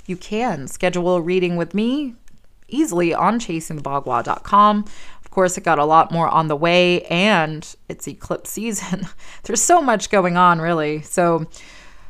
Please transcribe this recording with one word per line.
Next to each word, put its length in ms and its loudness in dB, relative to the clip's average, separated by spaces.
you 100 -6
can 540 -4
schedule 460 0
a 80 0
reading 340 0
with 160 -4
me 440 -2
easily 400 0
on 280 0
chasing 360 -6
the 60 -10
bagua 400 -2
dot 220 -6
com. 400 4
Of 80 -16
course, 260 0
it 60 -10
got 160 2
a 40 2
lot 280 4
more 160 0
on 180 2
the 80 -2
way, 500 4
and 680 0
it's 180 -12
eclipse 440 -10
season. 580 -6
<laughs> 180 -14
There's 200 -2
so 180 6
much 280 0
going 280 2
on, 240 6
really. 420 0
So 440 0